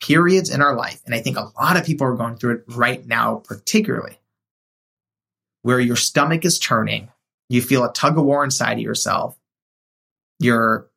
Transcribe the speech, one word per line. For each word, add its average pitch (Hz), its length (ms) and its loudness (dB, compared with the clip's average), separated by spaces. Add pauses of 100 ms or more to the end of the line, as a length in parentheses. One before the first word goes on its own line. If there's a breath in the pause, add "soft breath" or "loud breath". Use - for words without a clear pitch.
periods 175 480 4
in 135 140 0
our 143 140 2
life. - 280 -8
And - 80 -6
I 117 80 -2
think 131 160 -4
a 110 140 -8 (100)
lot 165 160 2
of 165 80 0
people 143 220 -2
are 127 80 0
going 117 220 -6
through 117 220 -2
it - 100 -16
right 120 360 -2
now, 113 400 -2
particularly, - 760 -4 (1400)
where 123 180 2
your 120 160 2
stomach 156 480 0
is 170 160 2
turning, 107 480 -2 (400)
you 123 120 2
feel 123 240 2
a 117 80 -2
tug 151 240 0
of 156 80 2
war 143 200 2
inside 120 300 -2
of 113 100 -6
yourself, 110 520 -4 (1000)
your 113 580 2